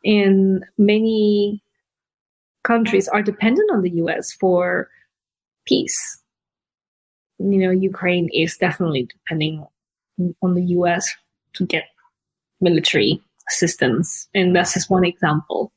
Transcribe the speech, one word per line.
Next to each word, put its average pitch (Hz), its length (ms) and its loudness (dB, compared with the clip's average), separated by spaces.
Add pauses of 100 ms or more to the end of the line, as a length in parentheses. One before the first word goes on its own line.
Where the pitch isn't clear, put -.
And 196 600 4 (120)
many 208 840 2 (1000)
countries 214 440 2
are 208 140 0
dependent 226 500 0
on 214 120 0
the 180 80 -2
U 165 180 -2
S - 220 -6
for 180 580 -2 (760)
peace. - 320 0 (1400)
You 190 220 0
know, 185 120 2
Ukraine 180 640 0
is 165 240 -2
definitely 156 480 -2
depending 156 600 -6 (760)
on 180 140 0
the 180 80 0 (140)
U 175 100 0
S 175 260 -2 (400)
to 180 120 -4
get 170 200 -4 (760)
military 156 600 2 (280)
assistance. 143 840 -2
And 180 220 2
that's 180 180 2
just - 160 -2
one 185 160 2
example. 156 720 -2